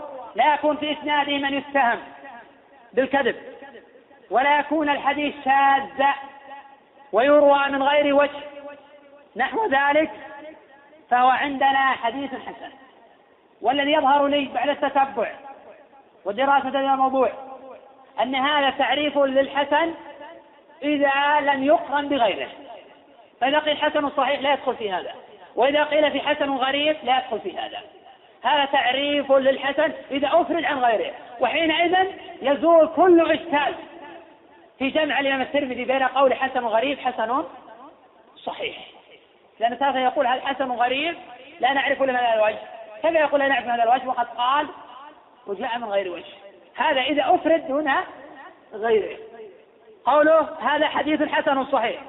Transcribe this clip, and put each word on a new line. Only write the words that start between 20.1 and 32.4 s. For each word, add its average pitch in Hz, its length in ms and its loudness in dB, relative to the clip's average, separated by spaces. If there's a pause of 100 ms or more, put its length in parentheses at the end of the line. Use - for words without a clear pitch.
إذا 285 580 2
لم 277 240 0
يقرن 294 440 2
بغيره، 202 400 0 (920)
فإذا 277 180 2
قيل 302 180 0
حسن 302 340 -2
صحيح 277 300 -2
لا 277 120 2
يدخل 269 240 -2
في 208 160 -6
هذا، 165 220 -6 (420)
وإذا 285 280 2
قيل 302 260 2
في 254 100 -4
حسن 277 360 -2
غريب 285 460 0
لا 254 160 0
يدخل 226 220 -6
في 175 180 -10
هذا. 107 200 -10 (640)
هذا 277 220 2
تعريف 277 680 0
للحسن 269 600 2 (180)
إذا 269 180 -2
أفرد 330 360 2
عن 285 140 -2
غيره، 226 360 0 (260)
وحينئذ 330 680 2 (340)